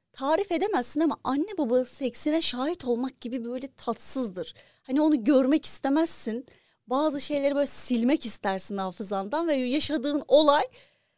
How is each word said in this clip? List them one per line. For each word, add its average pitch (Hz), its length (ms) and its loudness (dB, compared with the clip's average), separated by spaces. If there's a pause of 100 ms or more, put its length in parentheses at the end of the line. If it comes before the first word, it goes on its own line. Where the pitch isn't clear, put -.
(120)
Tarif 320 400 -2
edemezsin 311 480 0
ama 320 240 2
anne 339 340 -2
baba 254 260 2
seksine 302 580 -2
şahit 277 420 -4
olmak 247 360 -4
gibi 233 240 -6
böyle 254 220 -8 (100)
tatsızdır. 220 760 -6 (280)
Hani 269 180 0
onu 302 240 4
görmek 269 400 4
istemezsin. 269 840 -2 (400)
Bazı 277 340 0
şeyleri 285 340 0
böyle 285 120 2
silmek 254 600 0
istersin 196 500 -4
hafızandan 196 720 -4
ve 302 60 2
yaşadığın 277 760 -2
olay 294 360 6 (540)